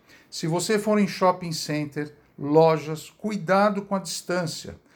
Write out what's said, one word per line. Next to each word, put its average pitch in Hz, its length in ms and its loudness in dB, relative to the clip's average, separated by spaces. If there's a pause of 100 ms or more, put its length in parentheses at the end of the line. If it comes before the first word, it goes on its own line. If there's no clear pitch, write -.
(300)
Se - 160 -6
você 170 320 0
for 214 220 2
em 196 80 4
shopping 180 420 2
center, 147 640 -6 (240)
lojas, 156 720 2
cuidado 196 720 0
com 196 140 -4
a - 20 0
distância. - 760 -6 (200)